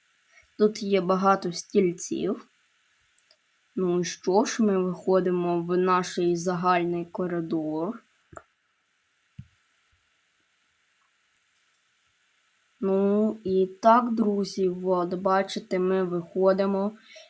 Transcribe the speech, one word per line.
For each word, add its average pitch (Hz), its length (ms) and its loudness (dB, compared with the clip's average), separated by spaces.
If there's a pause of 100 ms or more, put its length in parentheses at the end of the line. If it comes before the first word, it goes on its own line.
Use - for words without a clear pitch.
(580)
тут 214 260 0
є 196 180 2
багато 190 500 2
стільців. 175 960 -2 (1300)
Ну 180 240 0
і 175 40 0
що 196 420 0
ж, - 180 -2
ми 190 200 2
виходимо 180 800 0
в 175 160 -2
наш 185 420 0 (140)
загальний 175 720 0
коридор. 165 960 -4 (4000)
Ну, 202 640 2
і 190 260 0 (120)
так, 233 320 4
друзі, 202 560 0 (140)
от, 180 300 0
бачите, 190 680 -2
ми 190 240 0
виходимо, 190 880 0 (380)